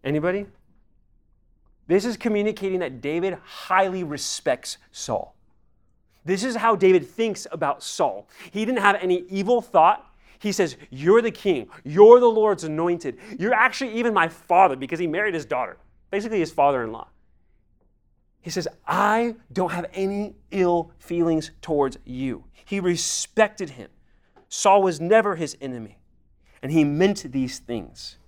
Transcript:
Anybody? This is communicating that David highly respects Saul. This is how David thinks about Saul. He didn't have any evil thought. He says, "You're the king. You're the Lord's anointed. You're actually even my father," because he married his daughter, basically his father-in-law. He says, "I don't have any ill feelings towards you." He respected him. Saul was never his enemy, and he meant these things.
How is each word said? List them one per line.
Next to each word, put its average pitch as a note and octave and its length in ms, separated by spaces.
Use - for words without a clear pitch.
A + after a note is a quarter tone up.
Anybody? F3 440
This F#3+ 160
is A#3 140
communicating G#3 640
that C3+ 200
David E3+ 360
highly F#3+ 680
respects - 760
Saul. - 420
This F#3 180
is B3 140
how A3 180
David F#3 320
thinks A3 460
about D3+ 300
Saul. G#2 440
He A3 140
didn't A#3+ 160
have G3+ 180
any F3+ 200
evil G3 320
thought. F3 520
He G#3+ 120
says, F3 240
"You're E3 320
the G3+ 100
king. D3 380
You're G#3 340
the B3 100
Lord's G#3+ 360
anointed. D#3+ 520
You're G#3+ 140
actually A#3 400
even A#3 200
my E3+ 140
father," E3+ 480
because C3+ 240
he F3 80
married F3+ 280
his D3+ 100
daughter, A#2+ 320
basically G#3 280
his D#3+ 120
father-in-law. B2+ 560
He - 80
says, E3+ 180
"I A3 520
don't F#3 180
have F3 220
any G3+ 420
ill F3 480
feelings E3 520
towards C#3+ 420
you." B2+ 400
He G3 160
respected F3+ 880
him. B2 180
Saul G3+ 360
was E3 180
never E3+ 340
his D#3+ 240
enemy, A#2+ 400
and C3 100
he D#3+ 120
meant D#3 480
these C3 280
things. - 580